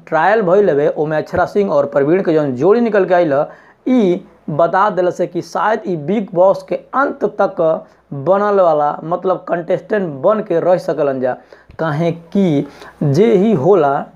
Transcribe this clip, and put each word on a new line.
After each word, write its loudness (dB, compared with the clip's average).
ट्रायल 2
भइल 2
हवे 0
ओमे -2
अक्षरा -2
सिंह -2
और 2
प्रवीण 0
के 0
जौन 0
जोड़ी 2
निकल 2
के 0
आइल 2
ह, 0
ई 2
बता 2
देल -2
से -4
कि -6
शायद -4
ई -4
बिग -4
बॉस 2
के -6
अंत -4
तक -2
बनल 0
वाला 2
मतलब -4
कंटेस्टेंट -4
बन 2
के -2
रह 2
सकलन -2
जा। -2
काहे -2
कि -2
जे 4
ही 4
होला 2